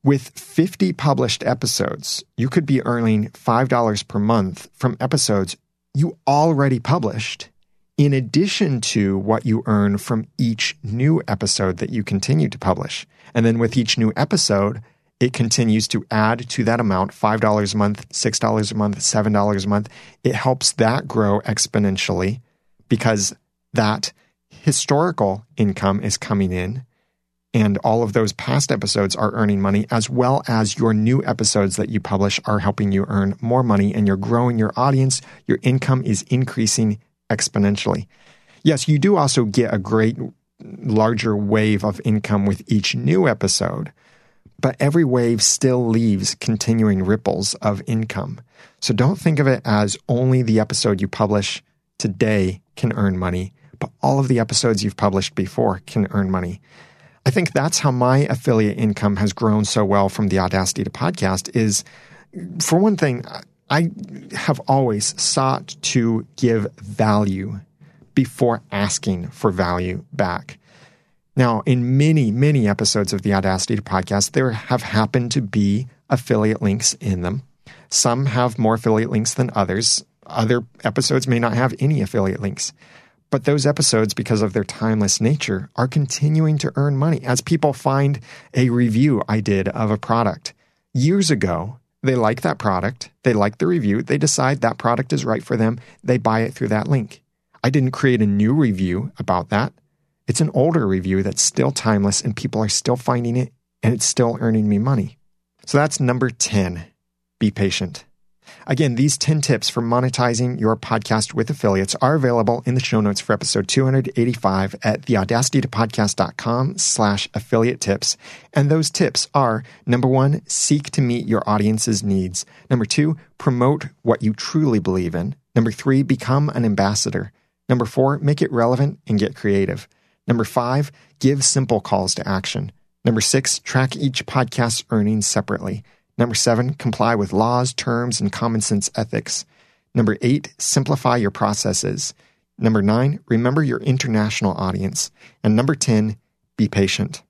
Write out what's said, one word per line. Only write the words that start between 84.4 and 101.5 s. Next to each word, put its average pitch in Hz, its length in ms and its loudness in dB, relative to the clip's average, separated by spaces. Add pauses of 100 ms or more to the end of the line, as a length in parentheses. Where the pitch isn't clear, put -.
of 101 120 -2
their 104 100 0
timeless 107 560 -2
nature, 113 560 -2
are 131 140 0
continuing 151 720 0
to - 180 -2
earn 143 180 0
money 151 300 0
as 123 160 0
people 151 320 2
find 139 480 0 (320)
a 127 160 4
review 120 580 2
I 110 140 0
did 98 260 0
of 107 240 -2
a 107 60 0
product 113 560 -2 (400)
years 165 360 2
ago. 95 480 -2 (240)
They 131 140 0
like 110 280 2
that 156 140 -2
product. 98 520 -2 (140)
They 123 100 4
like 104 240 2
the - 100 0
review. 120 340 2
They - 160 -2
decide 139 440 0
that 117 160 0
product 120 340 -2
is 135 140 -2
right 110 180 -2
for 120 140 -4
them. 113 200 0 (240)
They 123 160 0
buy 113 260 0
it 113 100 -6
through 117 160 -4
that 107 180 0
link. 131 340 -2 (400)
I 123 80 2
didn't 131 220 2
create 127 300 2
a 107 40 4
new 104 280 2
review 101 640 0
about 90 300 -2
that. 107 240 0 (520)
It's - 140 -2
an 156 140 2
older 147 340 2
review 95 340 0
that's 98 200 -2
still 131 320 0